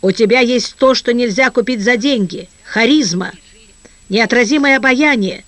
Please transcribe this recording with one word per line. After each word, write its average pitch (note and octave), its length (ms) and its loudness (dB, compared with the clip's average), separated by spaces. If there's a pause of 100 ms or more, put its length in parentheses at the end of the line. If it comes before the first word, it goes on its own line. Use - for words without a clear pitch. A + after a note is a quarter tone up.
У F#3+ 100 0
тебя A3+ 300 2
есть B3 340 -2
то, C4 200 2
что - 180 -2
нельзя A#3+ 360 0
купить A#3+ 320 -2
за A#3+ 160 0
деньги: G#3+ 520 -2 (140)
харизма, G#3+ 680 0 (800)
неотразимое B3 680 0
обаяние. C4 720 0